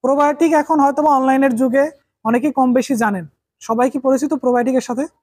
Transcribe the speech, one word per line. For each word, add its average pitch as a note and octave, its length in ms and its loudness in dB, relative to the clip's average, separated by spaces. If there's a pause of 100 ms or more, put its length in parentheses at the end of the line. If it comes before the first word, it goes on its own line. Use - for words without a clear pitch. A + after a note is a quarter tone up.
probiotic D4 480 0 (100)
এখন D#4 220 -2
হয়তোবা D4 340 2
অনলাইনের C4 440 2
যুগে C4 220 2 (420)
অনেকেই A#3+ 320 0
কম B3+ 200 2
বেশি C4 160 -2 (100)
জানেন। G3 220 -4 (420)
সবাই A#3 260 0
কি D4 120 -6
পরিচিত C4+ 260 0 (120)
প্রোবায়োটিকের B3 440 0
সাথে? B3+ 180 -6 (180)